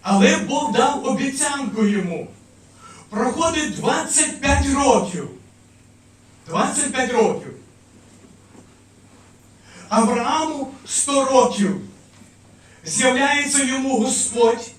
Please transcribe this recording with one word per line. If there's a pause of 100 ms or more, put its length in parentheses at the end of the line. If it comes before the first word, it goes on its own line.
Але
Бог
дав
обіцянку
йому. (840)
Проходить
двадцять
п'ять (100)
років. (1200)
Двадцять
п'ять
років. (2250)
Аврааму (160)
сто
років. (1040)
З'являється
йому
Господь